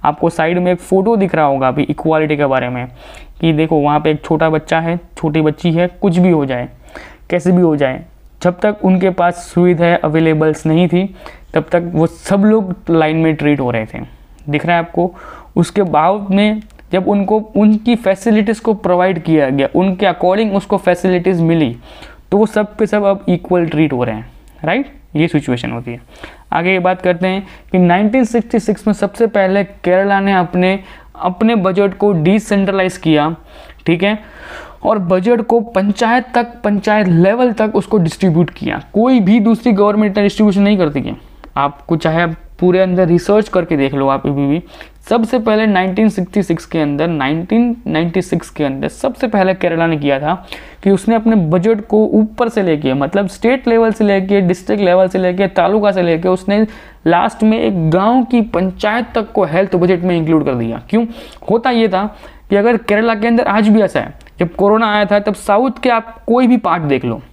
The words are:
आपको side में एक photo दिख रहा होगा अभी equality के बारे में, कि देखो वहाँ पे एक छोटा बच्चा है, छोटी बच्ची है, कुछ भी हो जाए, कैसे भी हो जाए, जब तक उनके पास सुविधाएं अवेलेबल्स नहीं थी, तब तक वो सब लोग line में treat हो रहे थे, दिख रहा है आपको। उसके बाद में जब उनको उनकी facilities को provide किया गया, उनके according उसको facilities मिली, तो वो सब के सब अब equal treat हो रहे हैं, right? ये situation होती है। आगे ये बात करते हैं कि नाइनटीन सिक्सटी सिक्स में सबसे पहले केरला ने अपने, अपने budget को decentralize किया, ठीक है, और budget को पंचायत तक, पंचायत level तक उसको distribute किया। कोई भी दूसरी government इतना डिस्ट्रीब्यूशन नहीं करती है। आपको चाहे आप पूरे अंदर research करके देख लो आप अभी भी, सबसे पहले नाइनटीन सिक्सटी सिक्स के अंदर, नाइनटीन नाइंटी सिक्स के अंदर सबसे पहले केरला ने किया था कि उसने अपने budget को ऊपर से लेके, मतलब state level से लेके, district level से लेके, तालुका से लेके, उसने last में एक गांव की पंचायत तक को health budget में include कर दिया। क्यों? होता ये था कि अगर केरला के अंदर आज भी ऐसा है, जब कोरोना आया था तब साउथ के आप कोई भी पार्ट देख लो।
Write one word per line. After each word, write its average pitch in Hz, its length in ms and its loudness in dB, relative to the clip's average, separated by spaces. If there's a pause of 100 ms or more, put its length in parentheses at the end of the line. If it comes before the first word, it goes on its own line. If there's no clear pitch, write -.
आपको 147 260 0
side 170 280 -2
में 180 140 0
एक 175 80 -4
photo 190 360 0
दिख 196 180 0
रहा 160 100 2
होगा 135 240 0
अभी 135 140 -2
equality 156 540 -2
के 147 100 0
बारे 131 220 -2
में, 123 200 -6 (520)
कि 165 120 2
देखो 160 240 0
वहाँ 147 240 2
पे 156 100 0
एक 151 140 -4
छोटा 160 260 0
बच्चा 160 300 -2
है, 170 200 -4 (160)
छोटी 160 240 -2
बच्ची 156 320 0
है, 175 140 0
कुछ 180 320 -2
भी 180 120 4
हो 151 160 2
जाए, 127 220 -6 (640)
कैसे 175 220 0
भी 180 100 4
हो 160 140 2
जाए, 139 280 -4 (380)
जब 180 180 -2
तक 208 240 0
उनके 185 260 2
पास 175 240 0
सुविधाएं 175 640 0
अवेलेबल्स 156 680 0
नहीं 160 220 2
थी, 185 280 -2 (380)
तब 151 180 0
तक 202 100 0 (120)
वो 160 120 2
सब 196 340 -2
लोग 202 360 2 (140)
line 160 260 2
में 160 180 2
treat 147 260 0
हो 127 100 -2
रहे 113 160 -4
थे, - 120 -14 (500)
दिख 147 180 -4
रहा 175 100 2
है 170 60 0
आपको। 175 320 -4 (420)
उसके 190 260 0
बाद 185 480 0
में 214 320 0 (300)
जब 185 160 0
उनको 202 300 0 (180)
उनकी 214 400 2
facilities 214 680 0
को 226 120 0
provide 180 480 0
किया 151 280 2
गया, 139 240 0
उनके 185 320 0
according 190 460 0
उसको 196 240 -2
facilities 180 680 0
मिली, 160 340 2 (540)
तो 196 80 2
वो 214 80 4
सब 208 300 -4
के 220 100 0
सब 208 180 -2
अब 196 240 0
equal 180 380 0
treat 151 260 0
हो 123 120 -2
रहे 113 100 -6
हैं, 110 160 -14 (340)
right? 214 280 -4 (240)
ये 160 120 0
situation 123 420 -4
होती 120 200 -10
है। 117 100 -12 (520)
आगे 175 200 0
ये 190 60 0
बात 185 240 -2
करते 180 240 0
हैं 190 200 -4 (260)
कि 185 60 2
नाइनटीन 208 460 4
सिक्सटी 226 340 -2
सिक्स - 280 -4
में 214 80 2
सबसे 208 320 -2
पहले 196 380 0
केरला 196 560 0
ने 196 120 0
अपने, 185 480 0 (360)
अपने 214 380 0
budget 190 400 0
को 208 180 0
decentralize 190 840 0
किया, 156 400 0 (500)
ठीक 170 160 0
है, 208 160 0 (640)
और 220 160 0
budget 190 420 0
को 233 200 0
पंचायत 220 640 -2 (100)
तक, 240 120 0 (180)
पंचायत 208 440 0
level 202 440 4
तक 214 220 -2
उसको 214 240 0
distribute 170 520 0
किया। - 320 -6 (100)
कोई 240 280 2
भी 208 200 4
दूसरी 226 320 2
government 208 400 2
इतना 202 100 0
डिस्ट्रीब्यूशन 202 400 2
नहीं 202 160 4
करती 147 220 0
है। 110 160 -8 (400)
आपको 139 400 -4
चाहे 160 260 0
आप 165 120 -2 (260)
पूरे 180 200 4
अंदर 185 260 2
research 202 420 2
करके 170 280 -2
देख 139 180 0
लो 135 140 0
आप 135 180 -2
अभी 143 200 -2
भी, 151 160 -2 (460)
सबसे 226 300 0
पहले 220 280 0
नाइनटीन 190 420 2
सिक्सटी 190 340 -2
सिक्स 170 240 -4
के 165 140 -4
अंदर, 147 280 -2
नाइनटीन 175 680 -2 (100)
नाइंटी 170 360 -2
सिक्स - 280 -6
के - 140 -4
अंदर 139 240 -4
सबसे - 380 -6
पहले 190 280 0
केरला 165 320 -2
ने 165 100 0
किया 143 240 0
था 160 260 -4 (360)
कि 196 80 2
उसने 196 240 2
अपने 226 220 2
budget 185 500 0
को 214 200 2
ऊपर 214 420 0
से 220 140 -2
लेके, 151 320 0
मतलब 180 340 -2
state 254 400 0
level 226 240 2
से 214 120 -2
लेके, 196 360 2
district 196 440 -2
level 185 240 4
से 190 100 -2
लेके, 185 280 0
तालुका 196 460 0
से 185 100 0
लेके, 170 260 0
उसने 202 380 0 (400)
last 170 360 0
में 220 180 2
एक 165 300 0
गांव 220 340 2
की 233 160 0
पंचायत 208 760 -2
तक 220 180 -4
को 202 120 0
health 180 320 -2
budget 175 240 2
में 175 160 -2
include 160 280 0
कर 143 100 -2
दिया। 117 360 -6
क्यों? 226 160 0 (440)
होता 233 200 0
ये 226 180 2
था 196 280 -2 (340)
कि 196 60 2
अगर 226 200 2
केरला 226 380 0
के 214 120 -4
अंदर 233 180 2
आज 208 240 2
भी 214 120 6
ऐसा 185 200 0
है, - 140 -10 (240)
जब - 160 -2
कोरोना 208 400 2
आया 208 100 2
था 202 140 0
तब 202 160 -2
साउथ 220 360 0 (120)
के 254 80 2
आप 226 360 -4
कोई 247 200 2
भी 240 100 4
पार्ट 180 260 -2
देख 139 220 0
लो। 117 180 -6 (100)